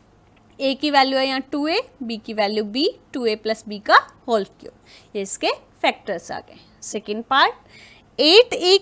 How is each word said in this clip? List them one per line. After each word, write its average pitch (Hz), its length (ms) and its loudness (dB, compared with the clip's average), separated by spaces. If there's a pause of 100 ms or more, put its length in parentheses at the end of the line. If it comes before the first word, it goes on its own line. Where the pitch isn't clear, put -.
(600)
ए 269 160 -2
की 294 160 -4
वैल्यू 269 280 2
है 262 80 0
यहाँ 269 140 -4 (100)
टू 294 160 -4
ए, 370 140 0 (220)
बी 226 140 -8
की 220 160 -14
वैल्यू 214 300 0
बी, 247 260 -2 (240)
टू 254 120 -4
ए 214 100 0
प्लस 220 320 -6
बी 208 120 -12
का 330 180 4 (300)
होल 226 160 0 (160)
क्यूब, - 140 -20 (420)
ये 202 60 -6
इसके 196 300 -2 (300)
फैक्टर्स - 500 -4
आ - 80 -10
गए। - 200 -20 (220)
सेकेंड 214 420 -8
पार्ट, 294 300 2 (680)
एट 349 340 6
ए 370 280 2